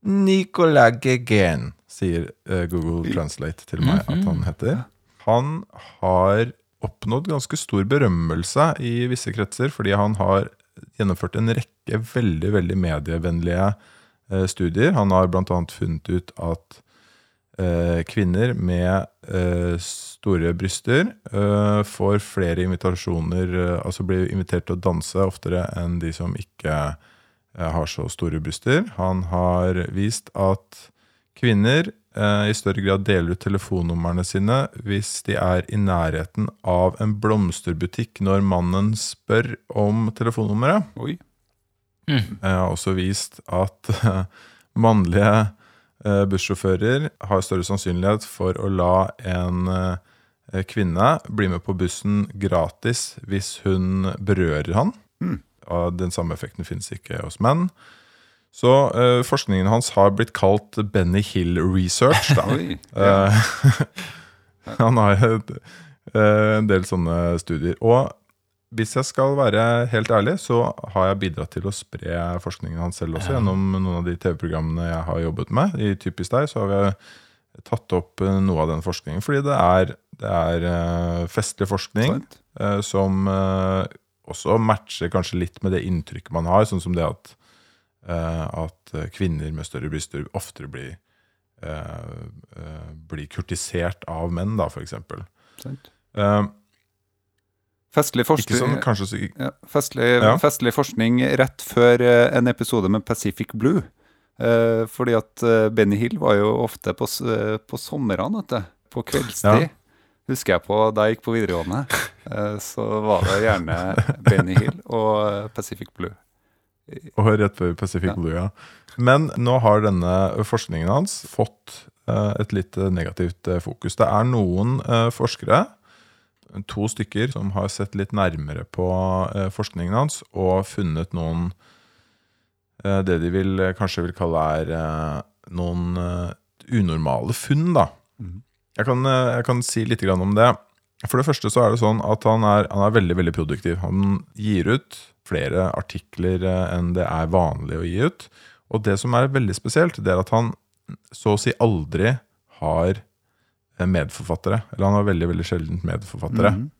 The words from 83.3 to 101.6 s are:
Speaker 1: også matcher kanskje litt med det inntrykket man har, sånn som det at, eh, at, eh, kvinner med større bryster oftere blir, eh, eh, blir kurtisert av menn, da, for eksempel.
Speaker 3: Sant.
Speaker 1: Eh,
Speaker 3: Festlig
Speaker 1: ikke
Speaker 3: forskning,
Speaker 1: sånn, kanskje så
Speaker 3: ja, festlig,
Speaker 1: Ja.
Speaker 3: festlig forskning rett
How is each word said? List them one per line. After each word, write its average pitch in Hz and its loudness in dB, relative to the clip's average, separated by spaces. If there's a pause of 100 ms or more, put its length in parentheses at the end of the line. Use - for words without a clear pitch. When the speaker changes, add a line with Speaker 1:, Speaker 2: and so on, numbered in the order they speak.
Speaker 1:
også - 0
matcher 107 -2
kanskje 90 -2
litt 87 -6
med 92 0
det 92 -2
inntrykket 87 -6
man 82 -2
har, 95 4
sånn 98 -4
som 87 -4
det 82 0
at, - -8 (720)
eh, 82 -4 (160)
at, - -16
eh, 76 -6
kvinner 78 -4
med 78 -8
større 76 -10
bryster 73 -8
oftere - -12
blir, 65 -14 (680)
eh, 78 -12 (300)
eh, 80 -16 (160)
blir 76 -12
kurtisert - -6
av 82 -6
menn, 98 -4
da, 85 0
for - -12
eksempel. - -14 (340)
Speaker 3:
Sant. - -14 (260)
Speaker 1:
Eh, 104 4 (1500)
Speaker 3:
Festlig 127 2
Speaker 1:
ikke - 2
Speaker 3:
forskning, 131 0
Speaker 1:
sånn, 131 0
kanskje 98 0
så - -8 (200)
Speaker 3:
ja, 135 -6 (200)
festlig, 131 0 (140)
Speaker 1:
Ja. 110 6
Speaker 3:
festlig 131 2
forskning 123 0 (180)
rett 131 2